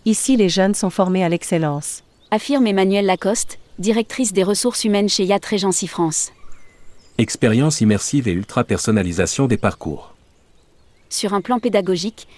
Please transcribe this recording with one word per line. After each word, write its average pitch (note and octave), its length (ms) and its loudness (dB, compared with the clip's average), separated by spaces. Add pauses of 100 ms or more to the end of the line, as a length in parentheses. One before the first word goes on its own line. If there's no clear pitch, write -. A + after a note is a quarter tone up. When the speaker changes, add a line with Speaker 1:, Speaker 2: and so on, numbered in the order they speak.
Speaker 1:
Ici, A3 300 2
les G3+ 140 4
jeunes G3 260 2
sont F#3+ 140 -2
formés F#3 340 0
à E3+ 60 2
l'excellence. D#3+ 720 -4 (260)
Speaker 2:
Affirme B3+ 380 0
Emmanuelle G3 380 2
Lacoste, F#3+ 540 -2 (200)
directrice A3 540 0
des F#3 100 4
ressources G#3 400 0
humaines G3+ 260 2
chez G3 140 0
Yacht G3 220 0
Regency F#3+ 420 -2
France. - 440 -2 (880)
Speaker 3:
Expérience B2 640 2
immersive A2 460 2
et G2 40 0
ultra-personnalisation G2 1120 0
des A#2 120 2
parcours. - 580 -4 (920)
Speaker 2:
Sur G3+ 260 -4
un G3 60 0
plan A#3+ 180 -2
pédagogique, F#3+ 680 -2 (100)